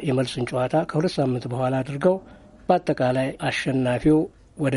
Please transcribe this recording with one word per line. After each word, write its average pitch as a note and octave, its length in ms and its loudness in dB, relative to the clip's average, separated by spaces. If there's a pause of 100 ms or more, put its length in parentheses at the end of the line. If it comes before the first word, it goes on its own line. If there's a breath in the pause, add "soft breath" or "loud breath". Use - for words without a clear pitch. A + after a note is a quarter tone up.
የመልሱን C3 440 -2
ጨዋታ B2+ 300 -2 (100)
ከሁለት D#3+ 280 -2
ሳምንት B2+ 340 -2
በኋላ B2+ 300 -2
አድርገው C#3+ 380 0 (460 loud breath)
በአጠቃላይ C3 680 0 (120)
አሸናፊው C3 800 2 (400)
ወደ C3+ 180 0